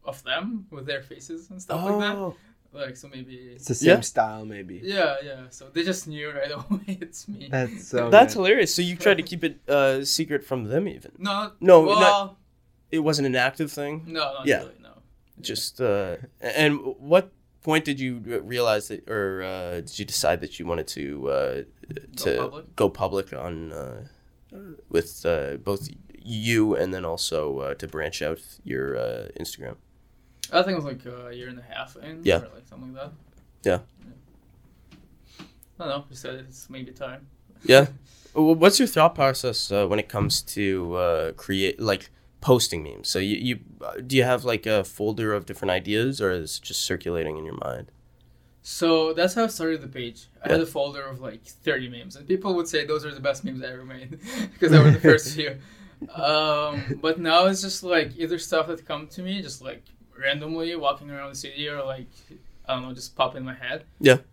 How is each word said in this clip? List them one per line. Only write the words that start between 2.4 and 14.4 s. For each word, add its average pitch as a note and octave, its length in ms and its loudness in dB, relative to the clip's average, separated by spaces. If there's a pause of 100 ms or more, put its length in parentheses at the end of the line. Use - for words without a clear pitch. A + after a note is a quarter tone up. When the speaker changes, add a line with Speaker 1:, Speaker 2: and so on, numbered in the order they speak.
Speaker 1:
Like, C3+ 240 -10
so C#3+ 120 -20
maybe C3 260 -14
Speaker 3:
It's B2 320 -18
the B2+ 80 -2
same D3 220 4
Speaker 2:
Yeah. A3+ 60 0
Speaker 3:
style, A2 420 -2
maybe. G2 400 -12
Speaker 1:
Yeah, F3+ 400 0
yeah. C3+ 260 -14
So C3+ 240 -20
they E3 80 -2
just F#3 240 -4
knew D3+ 240 -10
right C#3+ 220 -6
<laughs> C#3+ 60 -8
away F#3+ 420 -6
it's - 260 -16
me. E3+ 240 -12
Speaker 3:
That's B2+ 380 -4
so A#2+ 200 0
Speaker 2:
That's G#3+ 260 10
Speaker 3:
good. G3+ 100 0
Speaker 2:
hilarious. G3+ 280 4
So - 100 -2
you F3+ 120 -4
tried G3 220 4
to E3 80 -4
keep E3+ 180 -8
it, D#3 160 -4 (100)
uh, C#3 360 4
secret D3+ 400 -2
from B2 220 -4
them D#3 200 -2
even? - 320 -12
Speaker 1:
No, G3+ 400 -6
Speaker 2:
No, F3 220 12
Speaker 1:
well, G3+ 200 6
Speaker 2:
not, G3+ 360 4 (560)
it D#3+ 80 0
wasn't D3 260 2
an B2+ 80 0
active C3+ 380 0
thing? D3+ 340 -8
Speaker 1:
No, E3 140 -6 (140)
not C3+ 120 -6